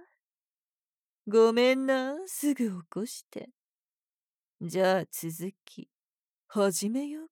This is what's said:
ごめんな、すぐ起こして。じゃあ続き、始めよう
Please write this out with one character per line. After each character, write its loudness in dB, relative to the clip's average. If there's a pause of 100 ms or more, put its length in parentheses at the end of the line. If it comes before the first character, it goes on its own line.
(1300)
ご 6
め 6
ん 0
な、 0 (100)
す -2
ぐ -2
起 -20
こ -6
し -16
て。 -16 (1120)
じ -2
ゃ 4
あ -2
続 -8 (100)
き、 -20 (580)
始 0
め -4
よ -10
う -20